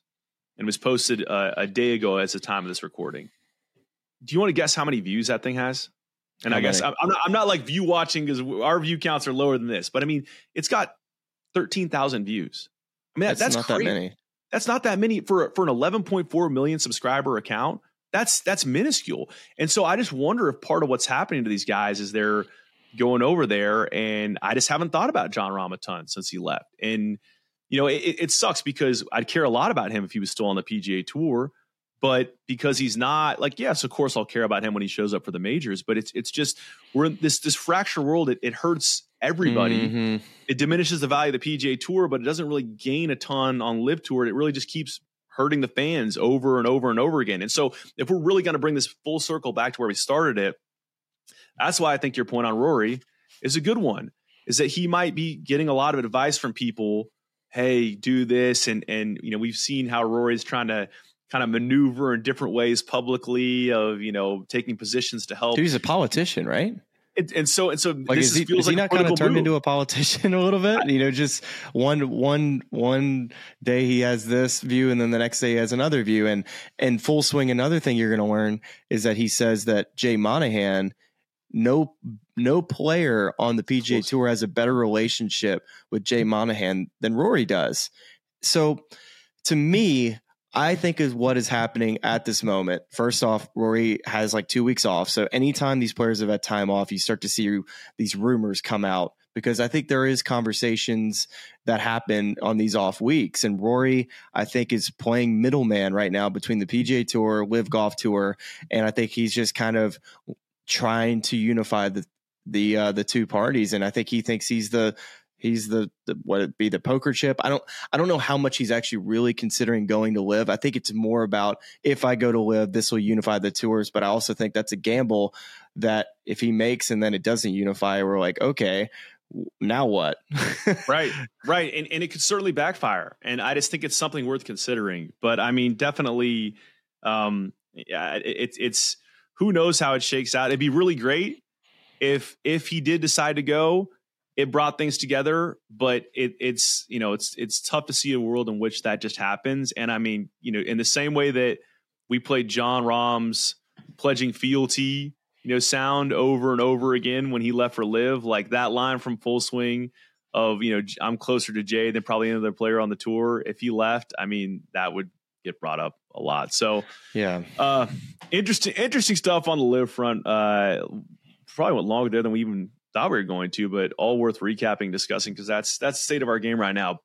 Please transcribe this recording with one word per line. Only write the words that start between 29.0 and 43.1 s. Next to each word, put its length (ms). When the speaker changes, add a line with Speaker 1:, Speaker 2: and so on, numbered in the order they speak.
Speaker 1:
I'd 160
care 160
a 60
lot 220
about 200
him 140
if 60
he 80
was 100
still 180
on 80
the 80
P 160
G 200
A 40
Tour, 480
but 360
because 300
he's 180
not, 460
like, 180
yes, 240
of 60
course 260
I'll 100
care 180
about 200
him 120
when 60
he 60
shows 280
up 100
for 60
the 80
majors, 420
but 160
it's, 160
it's 160
just, 300
we're 120
in 140
this, 200
this 160
fractured 480
world. 260
It, 140
it 100
hurts 500
everybody. 680
Speaker 2:
Mm-hmm. 340
Speaker 1:
It 100
diminishes 440
the 60
value 220
of 40
the 60
P 180
G 160
A 20
Tour, 320
but 140
it 20
doesn't 240
really 160
gain 460
a 60